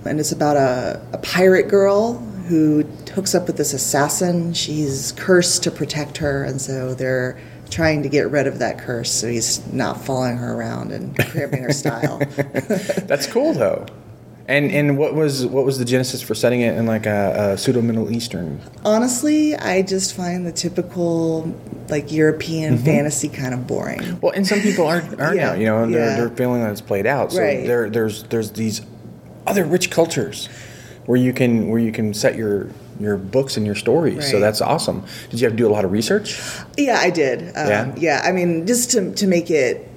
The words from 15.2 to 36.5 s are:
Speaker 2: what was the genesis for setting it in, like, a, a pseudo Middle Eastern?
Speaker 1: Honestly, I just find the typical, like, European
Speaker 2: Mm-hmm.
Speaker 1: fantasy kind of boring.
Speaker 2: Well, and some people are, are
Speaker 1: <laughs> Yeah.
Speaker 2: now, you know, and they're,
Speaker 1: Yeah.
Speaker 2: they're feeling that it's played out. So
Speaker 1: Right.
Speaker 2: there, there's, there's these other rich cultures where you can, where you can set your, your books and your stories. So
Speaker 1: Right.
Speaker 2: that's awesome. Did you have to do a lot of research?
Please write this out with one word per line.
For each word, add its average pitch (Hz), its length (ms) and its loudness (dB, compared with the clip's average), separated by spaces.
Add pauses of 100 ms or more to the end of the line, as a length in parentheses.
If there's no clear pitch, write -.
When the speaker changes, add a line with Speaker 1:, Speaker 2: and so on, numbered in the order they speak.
Speaker 2:
what 131 180 0
was 131 140 0
the 120 80 0
genesis 127 340 0
for - 140 -4
setting 123 260 2
it 110 160 2
in, 113 80 0
like, 110 220 0
a, 101 480 2
a 95 40 -4
pseudo 123 220 2
Middle 113 320 0
Eastern? 87 480 -6 (240)
Speaker 1:
Honestly, 302 720 2
I 190 240 0
just 190 340 -2
find 180 320 -4
the 185 60 -6
typical, 170 960 -2 (420)
like, 151 240 -2
European 156 640 2
Speaker 2:
Mm-hmm. 117 100 2
Speaker 1:
fantasy 147 460 2
kind 127 240 -4
of 127 120 -6
boring. - 540 -4
Speaker 2:
Well, 180 120 2
and 196 140 0
some 208 140 2
people 190 260 2
are, 165 160 2 (160)
are 156 160 2
Speaker 1:
<laughs> - 0 -
Yeah. 156 120 2
Speaker 2:
now, 87 80 0
you 101 100 0
know, 110 180 4
and 113 120 2
they're, 117 160 4
Speaker 1:
Yeah. 110 80 0
Speaker 2:
they're 120 180 0
feeling 123 240 0
that 110 120 0
it's 101 100 -8
played 101 240 -2
out. 127 260 2
So 180 80 0
Speaker 1:
Right. 135 260 0
Speaker 2:
there, 120 220 2
there's, 110 360 0
there's 110 280 -2
these 110 300 -4 (640)
other 190 180 2
rich 175 260 0
cultures - 600 0 (560)
where 123 120 4
you 127 140 4
can, 117 360 2
where 113 120 2
you 113 120 0
can 107 220 -2
set 123 220 2
your, 101 320 0 (320)
your 104 160 0
books 101 400 -2
and 107 100 0
your 104 80 0
stories. 143 520 2
So 135 80 0
Speaker 1:
Right. 101 60 4
Speaker 2:
that's 107 200 2
awesome. - 440 0 (260)
Did 117 100 -4
you 123 60 4
have 113 80 0
to - 20 -2
do 117 100 4
a 104 60 6
lot 104 140 2
of 92 60 0
research? 196 460 0 (380)